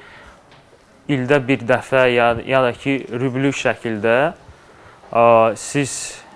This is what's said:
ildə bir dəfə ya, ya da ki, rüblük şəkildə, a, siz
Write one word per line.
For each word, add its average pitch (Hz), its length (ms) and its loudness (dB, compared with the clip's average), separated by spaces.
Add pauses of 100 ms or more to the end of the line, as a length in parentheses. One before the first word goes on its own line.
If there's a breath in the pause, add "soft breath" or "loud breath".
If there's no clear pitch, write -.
(1120 loud breath)
ildə 139 320 2
bir 123 240 -2
dəfə 127 440 2
ya, 120 220 2 (140)
ya 131 160 2
da 123 120 0
ki, 139 220 -4 (140)
rüblük 131 480 -4
şəkildə, 113 580 -2 (920 loud breath)
a, 117 140 4 (340)
siz - 640 -8 (120)